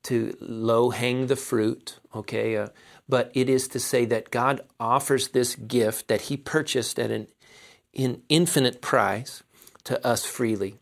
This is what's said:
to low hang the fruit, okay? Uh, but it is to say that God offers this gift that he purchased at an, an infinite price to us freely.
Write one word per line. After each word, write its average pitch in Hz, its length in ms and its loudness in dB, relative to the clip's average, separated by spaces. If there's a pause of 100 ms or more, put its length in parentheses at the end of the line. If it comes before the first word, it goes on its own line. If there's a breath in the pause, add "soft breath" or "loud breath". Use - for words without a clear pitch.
to 117 340 -2
low 113 520 2
hang 123 360 0
the 135 100 2
fruit, - 640 -2 (160)
okay? 110 420 -4
Uh, 104 120 -4 (400 loud breath)
but 127 260 0
it 127 140 2
is 131 200 2
to - 120 -6
say 123 240 0
that 113 260 -2
God 127 300 0 (180)
offers 127 500 0
this 123 280 0
gift 113 520 -2
that 110 140 2
he 143 140 -6
purchased 139 640 -2
at 117 120 -2
an, 110 160 -4 (720 loud breath)
an 127 320 -2
infinite 151 520 4
price 107 600 0 (420 loud breath)
to - 220 -4
us 117 180 2
freely. 107 580 -4